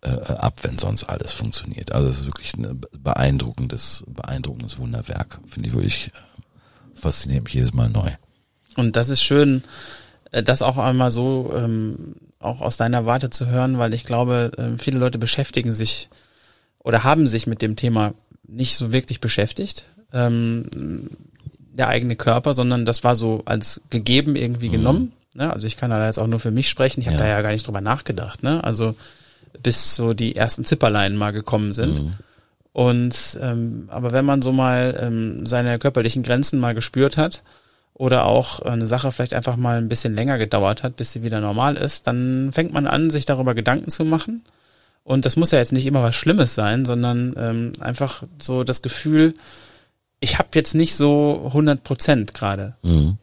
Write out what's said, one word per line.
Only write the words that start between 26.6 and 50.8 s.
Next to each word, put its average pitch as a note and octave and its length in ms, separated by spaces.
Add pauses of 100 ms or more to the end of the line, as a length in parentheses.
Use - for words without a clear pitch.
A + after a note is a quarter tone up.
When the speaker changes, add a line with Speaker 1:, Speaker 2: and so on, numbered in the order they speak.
Speaker 2:
sprechen, - 320
ich A#2 60
hab E2 60
Speaker 1:
Ja. D2+ 60
Speaker 2:
da G#2+ 80
ja G#2 140
gar G#2+ 100
nicht G#2+ 160
drüber G2 140
nachgedacht, G#2+ 640
ne? D3+ 200
Also A2 320 (680)
bis - 340
so A#2 180
die A2+ 220
ersten A2+ 300
Zipperlein G#2 520
mal G#2 140
gekommen G#2 420
sind. D2+ 280
Speaker 1:
Mhm. D#2 120 (580)
Speaker 2:
Und, A#2+ 680
ähm, A#2 500
aber B2 220
wenn C3+ 120
man C#3 160
so C3 100
mal, B2+ 500
ähm, A2+ 440
seine A#2+ 340
körperlichen B2+ 440
Grenzen C3 360
mal A#2+ 160
gespürt C3 420
hat D#3 260 (500)
oder B2+ 320
auch B2 360
eine A#2 260
Sache B2 240
vielleicht B2 220
einfach A#2+ 240
mal A#2+ 200
ein A2+ 120
bisschen A#2 260
länger B2+ 220
gedauert G#2 460
hat, A#2+ 120
bis - 160
sie A2+ 120
wieder A2 180
normal A2+ 360
ist, - 300
dann C3 460
fängt D#3+ 200
man C#3+ 140
an, D#3+ 220
sich D3 160
darüber C3 300
Gedanken A#2+ 340
zu - 160
machen. D#3+ 380 (600)
Und C3 220
das C3 100
muss E3 160
ja D#3 80
jetzt A#2+ 140
nicht C3 140
immer C3+ 160
was A#2 120
Schlimmes D#3 400
sein, A2+ 300
sondern, B2 520
ähm, A#2 420
einfach - 440 (160)
so B2+ 240
das B2 180
Gefühl, D#3 520 (880)
ich - 160
hab - 180
jetzt D#3 200
nicht D#3+ 200